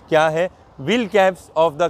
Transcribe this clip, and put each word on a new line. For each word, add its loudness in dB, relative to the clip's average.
क्या 2
है। -4
Wheel -2
caps 2
of 0
the -2